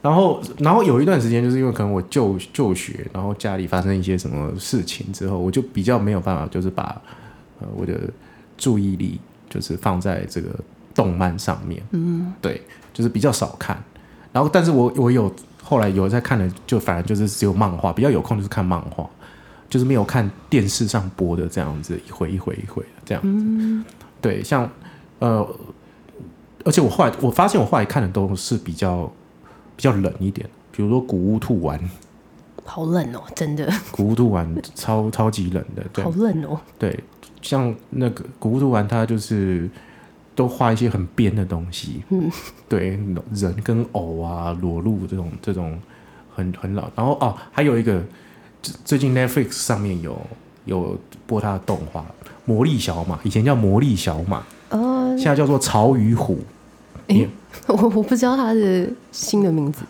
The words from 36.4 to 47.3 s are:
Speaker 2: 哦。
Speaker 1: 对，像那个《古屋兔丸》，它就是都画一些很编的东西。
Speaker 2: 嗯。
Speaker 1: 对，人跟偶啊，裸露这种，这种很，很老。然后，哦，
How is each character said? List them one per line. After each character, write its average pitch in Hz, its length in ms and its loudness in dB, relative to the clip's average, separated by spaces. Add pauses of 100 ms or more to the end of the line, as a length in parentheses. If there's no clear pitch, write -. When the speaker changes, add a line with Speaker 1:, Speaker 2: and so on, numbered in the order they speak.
Speaker 2:
哦。 151 160 -6 (180)
Speaker 1:
对， - 200 -2 (420)
像 127 340 0 (160)
那 127 200 0
个 - 140 -10 (140)
《古 110 140 0
屋 131 80 0
兔 139 100 4
丸》， 107 160 2
它 110 200 0
就 113 100 0
是 95 520 0 (640)
都 123 140 2
画 123 240 2
一 113 40 2
些 117 120 2
很 95 200 -2
编 104 260 2
的 101 100 0
东 87 260 -4
西。 - 400 -10
Speaker 2:
嗯。 175 200 0 (380)
Speaker 1:
对， 95 300 0 (340)
人 98 300 0
跟 117 300 0
偶 82 280 -4
啊， 85 400 -4
裸 85 200 -2
露 95 260 -2
这 95 80 -8
种， 87 160 -4 (100)
这 101 120 -6
种 85 260 -6 (560)
很， 90 260 -4
很 98 140 -6
老。 - 220 -6
然 113 100 0
后， 143 140 2
哦， 110 140 0 (180)